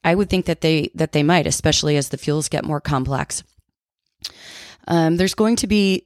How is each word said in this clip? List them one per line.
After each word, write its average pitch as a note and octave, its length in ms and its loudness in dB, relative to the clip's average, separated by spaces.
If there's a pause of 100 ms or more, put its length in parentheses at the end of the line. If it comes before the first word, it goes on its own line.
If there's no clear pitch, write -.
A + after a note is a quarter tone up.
I E3+ 100 2
would G3 160 0
think F#3 160 0
that E3 140 -2
they, D#3+ 340 0
that D#3+ 160 -2
they D3 140 2
might, E3 240 2
especially D3+ 480 0
as C#3 140 -2
the C#3 60 -6
fuels D3 320 -4
get - 160 -4
more D3 160 -4
complex. C3+ 600 -4 (1400)
Um, E3 300 2
there's F#3 180 0
going A3+ 220 2
to A#3 100 -4
be G3 400 2